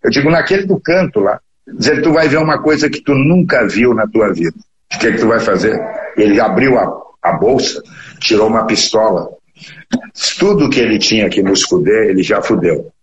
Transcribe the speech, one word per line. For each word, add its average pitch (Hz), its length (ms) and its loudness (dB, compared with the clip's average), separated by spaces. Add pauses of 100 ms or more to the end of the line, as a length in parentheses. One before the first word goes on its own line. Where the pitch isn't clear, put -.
Eu 123 60 2
digo, 139 200 0
"Naquele 190 360 0
do 185 140 0
canto 175 420 0
lá." 98 180 -2 (260)
Diz - 220 -6
ele, 147 140 0
"Tu 160 100 2
vai 156 160 2
ver 147 120 0
uma 156 220 -2
coisa 151 280 0
que - 120 -8
tu 143 120 0
nunca 139 540 2
viu 113 260 2
na 110 140 0
tua 107 260 0
vida." 82 240 -4 (360)
"O - 60 -10
que 113 140 0
que 113 60 -2
tu 117 80 0
vai 113 120 2
fazer?" 104 400 0 (380)
Ele 107 240 4
abriu 123 360 2
a, 95 140 0 (300)
a 92 160 0
bolsa, 117 440 0 (380)
tirou 107 280 0
uma 113 180 0
pistola. 107 640 0 (1080)
Tudo 180 300 2
que 131 100 0
ele 110 180 2
tinha 101 320 0
que 101 120 -2
nos 98 220 0
fuder, 101 460 2
ele 95 140 0
já 101 180 0
fudeu. 87 500 -2 (120)